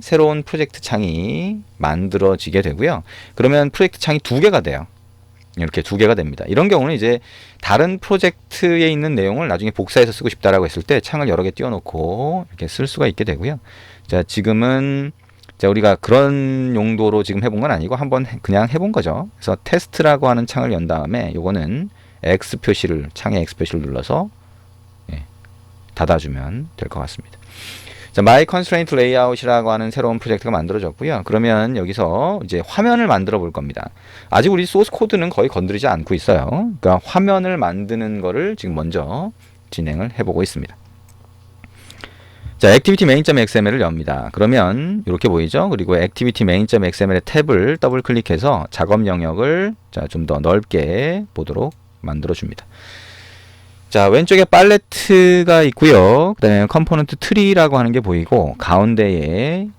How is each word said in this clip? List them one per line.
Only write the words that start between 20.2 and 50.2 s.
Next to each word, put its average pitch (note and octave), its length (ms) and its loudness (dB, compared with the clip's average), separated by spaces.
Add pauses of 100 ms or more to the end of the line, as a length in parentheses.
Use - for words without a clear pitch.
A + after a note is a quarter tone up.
하는 A#2+ 180 0
창을 B2 260 -4
연 E2+ 140 -4
다음에 E2 480 -4
요거는 F#2+ 560 -4 (320)
X - 360 -2
표시를, E2 560 -2
창에 G#2 260 -4
X - 160 -6
표시를 E2+ 260 -6
눌러서, C#2 480 -6 (840)
예, D2 120 -12 (720)
닫아주면 D#2+ 800 -4
될 - 120 -10
것 - 120 -10
같습니다. - 380 -14 (800)
자, G#2 40 4
My B2+ 280 6
Constraint F3 420 -2
Layout이라고 B2 800 2
하는 A2 220 -2
새로운 A#2 260 -2
프로젝트가 A2 320 -4
만들어졌고요. G2 760 -4
그러면 A2+ 520 0
여기서 G2+ 640 -4
이제 F#2 240 -6
화면을 A#3 400 0
만들어 G2+ 320 0
볼 E2+ 140 -6
겁니다. C#2+ 380 -10 (380)
아직 C3+ 220 2
우리 F3+ 160 0
소스 G3 240 2
코드는 F#3+ 400 -2
거의 - 180 0
건드리지 G2+ 380 -4
않고 F2 280 -2
있어요. D#2+ 340 0 (320)
그러니까 F#2 240 2
화면을 F#3 540 0
만드는 G#2 600 -4
거를 C#3 360 -4
지금 F2 180 -8
먼저 E2+ 560 -6 (400)
진행을 E2+ 480 -6
해보고 F2+ 240 -4
있습니다. - 320 -8 (1800)
자, G2+ 160 8
액티비티 F#3 320 4
메인 C#3+ 160 4
점 D3 160 2
엑스엠엘을 A2 420 2
엽니다. D#2+ 520 -4
그러면 B2+ 720 0
이렇게 - 220 0
보이죠? F2 400 0
그리고 F2+ 280 -2
액티비티 A2+ 480 -2
메인 F#2+ 220 2
점 G#2+ 180 2
엑스엠엘의 F#2 360 0
탭을 D3 580 0
더블 B2+ 240 0
클릭해서 A#2 680 0
작업 G#2 360 0
영역을 A2+ 720 -2 (160)
자, D2+ 160 -8
좀 E2 180 -6